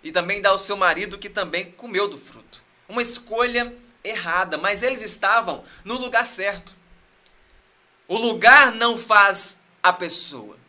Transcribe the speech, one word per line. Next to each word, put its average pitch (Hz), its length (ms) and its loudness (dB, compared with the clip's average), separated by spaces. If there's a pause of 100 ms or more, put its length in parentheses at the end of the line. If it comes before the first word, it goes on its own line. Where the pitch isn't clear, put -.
e 160 80 -12
também 185 300 -2
dá 196 80 4
ao 196 100 2
seu 202 180 0
marido 190 400 0
que 202 120 -14
também 175 420 -6
comeu 208 360 -4
do 208 100 -10
fruto. - 460 -18 (240)
Uma 233 140 -8
escolha 240 720 -2 (300)
errada, 170 540 -4
mas 196 260 -2
eles 254 180 -4
estavam 202 640 0 (200)
no 220 120 -8
lugar 240 300 0
certo. 190 480 -4 (1300)
O 185 100 -4
lugar 240 560 6
não 233 240 0
faz 202 640 2 (220)
a 180 100 4
pessoa. 135 640 -2 (120)